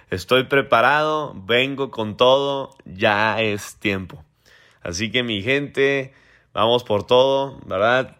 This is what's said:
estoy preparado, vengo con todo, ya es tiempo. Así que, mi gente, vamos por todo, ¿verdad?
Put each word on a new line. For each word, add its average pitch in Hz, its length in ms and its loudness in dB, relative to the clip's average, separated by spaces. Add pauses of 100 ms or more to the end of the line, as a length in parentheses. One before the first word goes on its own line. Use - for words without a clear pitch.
(100)
estoy 123 340 0
preparado, 143 920 2
vengo 123 540 -2
con 107 260 -6
todo, 135 580 2 (120)
ya 107 540 0
es 104 360 -4
tiempo. 95 480 -6 (580)
Así 92 300 -6
que, 123 100 0
mi 107 200 -4
gente, 139 680 -2 (400)
vamos 117 320 2
por 101 220 -2
todo, 135 600 2
¿verdad? 107 540 0